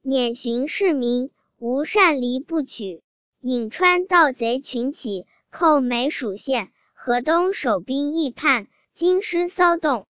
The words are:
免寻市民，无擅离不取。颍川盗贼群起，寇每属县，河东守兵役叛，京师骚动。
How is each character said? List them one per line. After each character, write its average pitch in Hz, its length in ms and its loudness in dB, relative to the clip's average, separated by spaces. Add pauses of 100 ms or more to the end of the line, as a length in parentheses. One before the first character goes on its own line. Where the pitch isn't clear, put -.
免 254 320 0
寻 240 340 -4
市 370 260 0
民， 247 360 0 (300)
无 254 260 -2
擅 330 360 2
离 247 180 -2
不 320 240 -4
取。 196 380 -10 (420)
颍 240 260 -2
川 359 380 0
盗 330 240 4
贼 240 280 -2
群 254 320 -4
起， 202 360 -8 (240)
寇 311 300 4
每 247 280 0
属 226 260 -6
县， 233 360 -2 (220)
河 240 280 -2
东 349 320 2
守 233 260 0
兵 285 360 -4
役 311 160 0
叛， 254 360 0 (280)
京 359 260 2
师 349 280 -2
骚 349 280 4
动。 277 300 -2 (120)